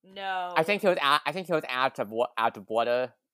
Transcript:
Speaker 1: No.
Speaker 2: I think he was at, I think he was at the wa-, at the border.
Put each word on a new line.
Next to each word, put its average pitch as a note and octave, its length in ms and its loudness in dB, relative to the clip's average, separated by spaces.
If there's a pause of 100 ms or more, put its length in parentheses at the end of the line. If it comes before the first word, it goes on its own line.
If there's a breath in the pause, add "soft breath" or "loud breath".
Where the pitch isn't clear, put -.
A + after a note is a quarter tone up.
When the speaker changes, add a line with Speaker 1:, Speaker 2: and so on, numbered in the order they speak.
Speaker 1:
No. F#3+ 540 -6
Speaker 2:
I D#3+ 60 6
think G3+ 180 0
he G#3 80 2
was F3+ 140 6
at, C#3+ 240 4
I C#3+ 60 -2
think F3+ 140 -6
he F3+ 60 -4
was D#3 160 2
at C3 260 0
the A#2+ 120 -4
wa-, A2+ 220 -2 (100)
at A2+ 160 0
the A2 60 -14
border. A#2+ 520 0 (220)